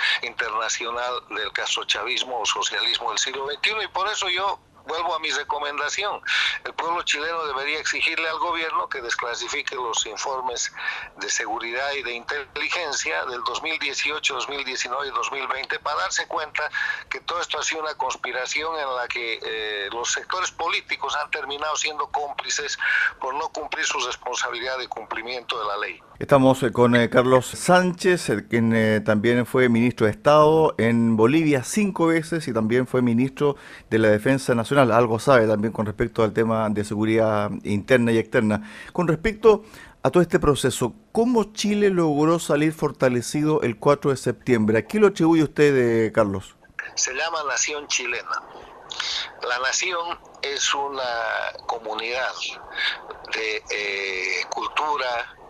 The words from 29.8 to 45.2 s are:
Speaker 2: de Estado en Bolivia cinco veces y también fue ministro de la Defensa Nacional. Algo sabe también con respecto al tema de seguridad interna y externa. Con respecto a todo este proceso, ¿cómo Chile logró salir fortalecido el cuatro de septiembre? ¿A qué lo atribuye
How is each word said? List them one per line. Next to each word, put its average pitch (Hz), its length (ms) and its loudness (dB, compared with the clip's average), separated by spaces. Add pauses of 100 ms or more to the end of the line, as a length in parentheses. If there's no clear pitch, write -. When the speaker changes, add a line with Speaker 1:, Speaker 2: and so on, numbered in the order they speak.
Speaker 2:
de 104 60 6
Estado 151 680 6
en 117 380 4
Bolivia 139 480 6
cinco 190 440 0
veces 165 420 0
y 117 40 -2
también 113 340 2
fue 131 140 2
ministro 131 540 2 (340)
de 110 100 4
la 110 100 6
Defensa 131 440 4
Nacional. 117 380 4
Algo 113 260 4
sabe 117 300 6
también 110 240 2
con 110 140 -2
respecto 117 360 -2
al 107 120 2
tema 113 360 2
de 104 140 0
seguridad 107 680 2 (140)
interna 117 480 2
y 113 60 4
externa. 107 520 2 (220)
Con 175 160 0
respecto 214 560 4 (400)
a - 60 4
todo 185 120 6
este 170 180 4
proceso, 139 540 2 (200)
¿cómo 233 400 2
Chile 208 360 2
logró 165 480 4
salir 156 360 2
fortalecido 147 880 0
el 117 180 0
cuatro 143 320 4
de 131 60 0
septiembre? 110 640 2
¿A - 60 0
qué 214 140 -2
lo 208 80 8
atribuye 165 360 4